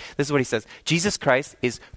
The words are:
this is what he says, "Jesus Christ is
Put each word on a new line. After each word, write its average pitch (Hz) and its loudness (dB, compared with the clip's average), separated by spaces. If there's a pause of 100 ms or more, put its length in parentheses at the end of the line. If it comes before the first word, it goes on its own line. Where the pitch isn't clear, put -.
(180)
this 143 0
is 147 -2
what 139 4
he - 0
says, 110 -2 (180)
"Jesus 175 0
Christ 135 2
is 123 -2 (160)